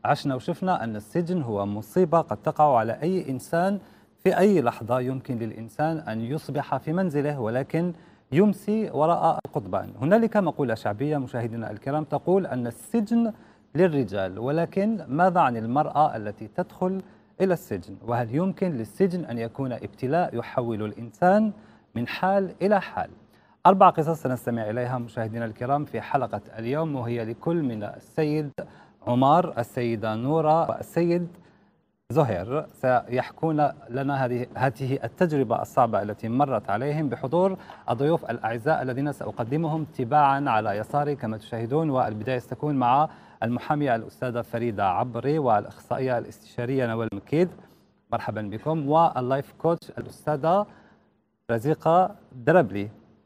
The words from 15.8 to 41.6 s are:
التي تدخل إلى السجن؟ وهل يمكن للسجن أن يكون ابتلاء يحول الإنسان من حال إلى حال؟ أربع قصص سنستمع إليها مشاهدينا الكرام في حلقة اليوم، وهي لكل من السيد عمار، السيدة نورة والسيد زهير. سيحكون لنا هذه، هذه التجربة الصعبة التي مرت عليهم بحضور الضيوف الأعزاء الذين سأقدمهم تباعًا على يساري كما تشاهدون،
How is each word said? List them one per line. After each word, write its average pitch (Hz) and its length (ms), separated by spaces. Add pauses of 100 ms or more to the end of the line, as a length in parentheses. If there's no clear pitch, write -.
التي 104 320
تدخل 185 540 (380)
إلى 185 140
السجن؟ 98 420 (100)
وهل 117 280
يمكن 185 380
للسجن 165 520
أن 123 140
يكون 117 340
ابتلاء 135 640
يحول 117 460
الإنسان 180 680 (420)
من 120 140
حال 190 540
إلى 196 180
حال؟ - 300 (560)
أربع 190 240
قصص 156 320
سنستمع 117 480
إليها 123 280
مشاهدينا 117 460
الكرام 123 400
في 120 160
حلقة 117 400 (180)
اليوم، 139 380
وهي 120 280
لكل 165 380
من 117 200
السيد 151 680 (560)
عمار، 135 520
السيدة 117 560
نورة 156 560
والسيد 170 580 (840)
زهير. 120 560
سيحكون 135 1040 (220)
لنا 135 340
هذه، 123 300
هذه 135 500
التجربة 135 580
الصعبة 113 400
التي 104 260
مرت 123 420
عليهم 143 380
بحضور 170 480 (340)
الضيوف 139 400
الأعزاء 117 520
الذين 131 300
سأقدمهم 147 720
تباعًا 139 640
على 110 200
يساري 143 460
كما 110 200
تشاهدون، 120 540